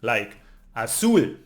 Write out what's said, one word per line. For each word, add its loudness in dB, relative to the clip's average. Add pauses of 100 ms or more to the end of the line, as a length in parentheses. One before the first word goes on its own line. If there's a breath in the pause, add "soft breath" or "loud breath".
like -4 (380 soft breath)
azul 0